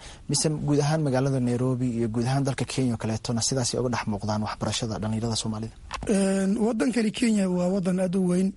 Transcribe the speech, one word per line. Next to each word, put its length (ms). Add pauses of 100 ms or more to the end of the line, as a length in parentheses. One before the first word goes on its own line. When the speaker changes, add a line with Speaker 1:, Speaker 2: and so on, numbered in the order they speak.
(280)
Speaker 1:
mise 200
guud 320
ahaan 220
magaalada 380
Nairobi 460 (100)
iyo 120
guud 180
ahaan 180
dalka 200
Kenya 300
oo 40
kaleetona 420
sidaas 340
ay 60
uga 140
dhex 120
muuqdaan 360
waxbarashada 560
dhalinyarada 380
Soomaalida? 380 (340)
Speaker 2:
Een, 500
waddankani 540
Kenya 360
waa 220
waddan 300
aad 160
u 100
weyn. 300